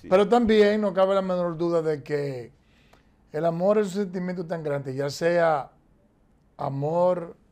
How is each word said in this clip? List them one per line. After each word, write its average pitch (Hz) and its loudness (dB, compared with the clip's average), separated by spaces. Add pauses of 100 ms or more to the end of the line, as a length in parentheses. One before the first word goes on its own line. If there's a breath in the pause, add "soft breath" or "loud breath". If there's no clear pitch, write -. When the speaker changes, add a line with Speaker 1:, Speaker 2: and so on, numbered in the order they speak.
Speaker 1:
sí. 87 -20
Speaker 2:
Pero 196 4
también 214 4
no 202 -2
cabe 190 2
la 196 2
menor 180 -2
duda 170 0
de 156 -2
que 135 -6 (800 soft breath)
el 156 -2
amor 175 2
es 196 -2
un 208 -2
sentimiento 180 -8
tan 165 -6
grande, 139 -6
ya 139 -4
sea 165 2 (880)
amor 170 -2 (140)